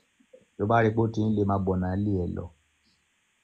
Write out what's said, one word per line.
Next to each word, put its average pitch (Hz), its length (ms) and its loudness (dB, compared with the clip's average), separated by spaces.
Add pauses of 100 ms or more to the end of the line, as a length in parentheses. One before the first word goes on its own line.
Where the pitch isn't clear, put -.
(520)
Tó - 140 -6
bá 113 140 2
rí 110 100 4
pé 113 100 0
ó 113 80 4
ti 107 120 -4
ń 110 120 0
le, 104 120 2
máa 98 160 0
bọ̀nà 92 320 -2
ilé 101 240 -2
ẹ̀ 87 120 -2
lọ. 87 160 -8 (1000)